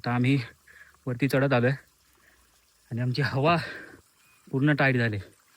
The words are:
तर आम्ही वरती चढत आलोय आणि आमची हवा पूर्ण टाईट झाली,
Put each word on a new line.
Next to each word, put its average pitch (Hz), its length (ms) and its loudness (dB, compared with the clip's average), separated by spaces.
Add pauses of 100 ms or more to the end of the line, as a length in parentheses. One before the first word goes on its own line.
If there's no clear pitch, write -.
तर 120 40 -2
आम्ही 123 300 2 (680)
वरती 127 200 -2
चढत 135 260 2
आलोय 123 180 2 (1200)
आणि 117 100 -4
आमची 127 200 -2
हवा 143 360 0 (920)
पूर्ण 143 220 2
टाईट 135 240 2
झाली, 113 200 -2 (400)